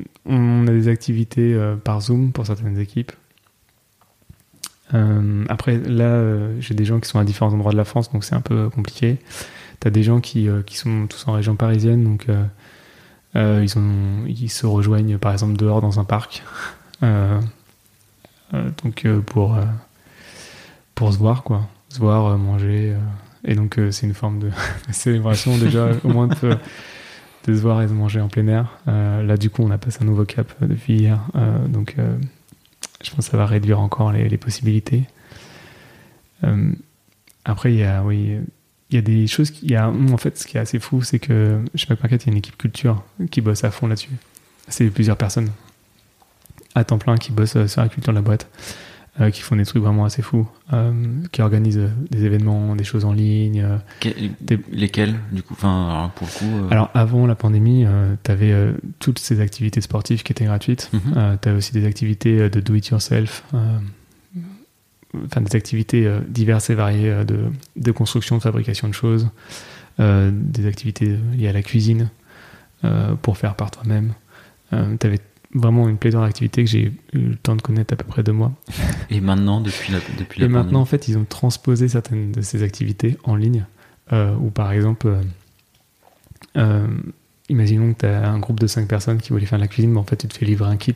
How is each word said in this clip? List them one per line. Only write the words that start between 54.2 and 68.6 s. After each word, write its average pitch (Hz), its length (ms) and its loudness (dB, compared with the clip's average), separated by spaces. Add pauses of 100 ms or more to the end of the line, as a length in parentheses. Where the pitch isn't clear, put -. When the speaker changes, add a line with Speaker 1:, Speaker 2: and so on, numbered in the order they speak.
Speaker 1:
des 110 160 0 (120)
Speaker 2:
lesquels, 104 480 0 (140)
du 92 100 -6
coup, - 120 -14
enfin, 92 340 0
alors, 85 220 -2
pour - 160 -10
le 85 120 -12
coup, 104 260 -2
euh 92 60 -4
Speaker 1:
Alors, 110 220 2
avant 120 340 2
la 117 80 2
pandémie, 113 520 4
euh, 101 360 2
t'avais, 104 300 2
euh, 101 200 2 (260)
toutes 127 200 -2
ces 107 220 0
activités 107 400 -2
sportives 107 420 -2
qui - 100 -6
étaient - 120 -2
gratuites. 107 480 -2
Speaker 2:
Mhm. 110 80 0 (160)
Speaker 1:
Euh, 104 240 2
t'avais 104 160 0
aussi 101 160 -4
des 104 140 0
activités, 107 560 0
euh, 104 80 2
de 101 100 0
do 107 140 0
it 104 140 2
yourself, 110 540 -2 (120)
euh, 110 240 0 (1500)
enfin, 131 160 -2
des 107 160 0
activités, 110 500 0
euh, 104 220 0
diverses 110 400 0
et 117 60 2
variées, 104 360 0
euh, 104 140 0
de, 107 140 -2 (380)
de 117 160 0
construction, 117 440 0
de 110 60 0
fabrication 113 440 -2